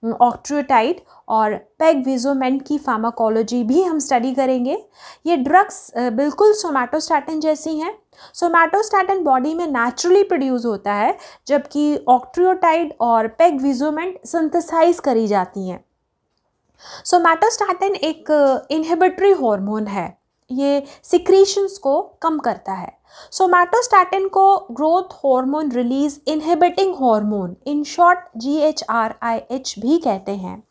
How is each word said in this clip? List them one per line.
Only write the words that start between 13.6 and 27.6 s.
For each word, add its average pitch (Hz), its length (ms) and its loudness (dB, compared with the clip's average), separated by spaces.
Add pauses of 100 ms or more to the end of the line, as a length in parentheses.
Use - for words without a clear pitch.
सिंथेसाइज 330 760 0
करी 226 260 0
जाती 190 420 -2
हैं। 180 160 -12 (1200)
Somatostatin 370 880 2
एक, 311 360 -6
अ, 277 400 2
इनहिबिटरी 349 640 2
हार्मोन 214 540 0
है, 196 320 -8 (320)
ये 277 360 -2 (160)
सिक्रीशंस 381 760 2
को 285 240 0 (200)
कम 320 160 0
करता 196 340 -6
है। 185 260 -12 (340)
Somatostatin 381 960 2
को 392 420 4
ग्रोथ 311 320 0
हार्मोन 277 680 -2
रिलीज 254 560 -2
इनहिबिटिंग 339 680 0
हार्मोन, 214 600 0 (120)